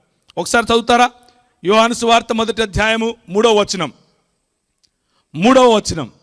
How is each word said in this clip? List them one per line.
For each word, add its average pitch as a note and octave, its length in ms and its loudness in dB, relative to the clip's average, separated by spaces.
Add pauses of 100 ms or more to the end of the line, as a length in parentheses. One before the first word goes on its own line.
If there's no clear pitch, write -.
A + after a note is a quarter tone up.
(380)
ఒకసారి A3 280 -2
చదువుతారా? A#3+ 460 0 (540)
యోహాను A3 280 2
సువార్త A#3 400 0
మొదటి A3+ 280 -4
అధ్యాయము A3 540 -4 (140)
మూడవ G#3+ 300 2
వచనం, F3+ 340 -4 (1400)
మూడవ B3+ 340 4
వచనం E3 420 -2 (100)